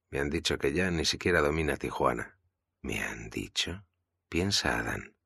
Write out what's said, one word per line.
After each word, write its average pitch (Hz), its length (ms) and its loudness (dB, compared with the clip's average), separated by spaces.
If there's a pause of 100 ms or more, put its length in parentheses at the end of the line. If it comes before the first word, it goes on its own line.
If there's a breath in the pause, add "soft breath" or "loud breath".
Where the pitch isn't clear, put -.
(100)
Me 67 100 0
han 73 100 0
dicho 76 280 0
que 69 140 2
ya 90 200 2
ni 80 140 2
siquiera 87 340 2
domina 76 360 2
Tijuana». - 600 -2 (440)
«¿Me 52 200 -4
han 55 280 -8
dicho?», - 540 -6 (440)
piensa 85 500 2
Adán. 50 480 -6